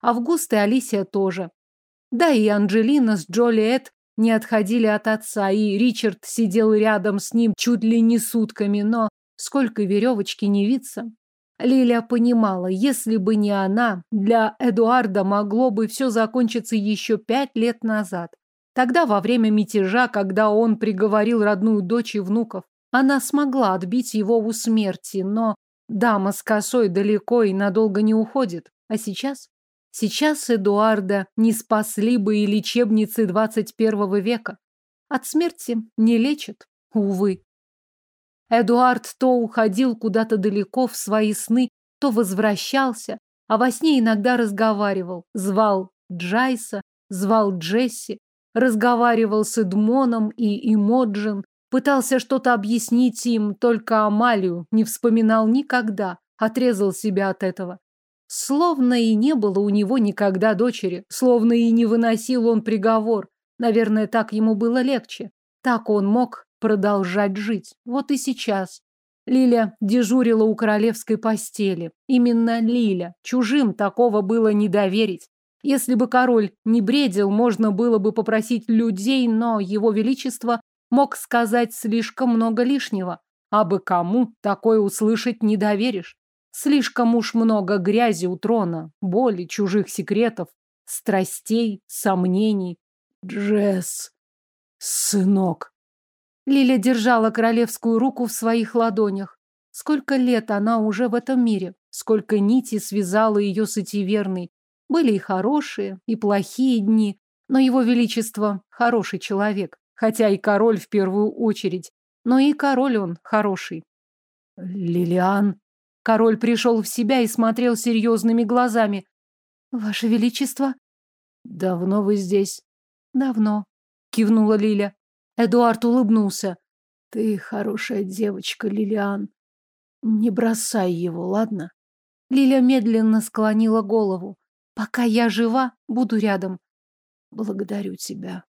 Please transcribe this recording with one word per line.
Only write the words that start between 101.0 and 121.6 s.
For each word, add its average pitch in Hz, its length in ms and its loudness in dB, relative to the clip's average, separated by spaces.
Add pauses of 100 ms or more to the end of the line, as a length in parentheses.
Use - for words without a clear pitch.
в 214 60 -4
этом 247 300 0
мире, 190 300 -2 (160)
сколько - 480 -2
нитей 214 400 0
связала 202 600 0
ее 202 280 -2
с - 100 -8
Этиверной. 190 720 -4 (380)
Были 277 260 2
и 196 40 0
хорошие, 196 880 -4
и 226 100 -2
плохие 220 640 0
дни, 208 380 0 (300)
но 262 100 2
его 262 240 4
величество – 220 840 -2
хороший 233 500 -2
человек, 202 600 -4 (160)
хотя 220 340 0
и 196 100 2
король 214 400 2
в - 100 -12
первую 202 440 0
очередь, 202 580 -4 (340)
но 247 140 2
и 285 140 4
король 269 440 0
он 175 260 -4
хороший. 196 600 -4 (720)
«Лилиан». 180 1040 0 (420)
Король 226 340 4
пришел 233 460 2
в - 40 -6
себя 240 360 0
и 226 40 2
смотрел 226 480 0
серьезными 226 680 2
глазами. 220 600 0 (680)
«Ваше 214 340 -4
величество». 247 680 0 (680)
«Давно 185 580 -2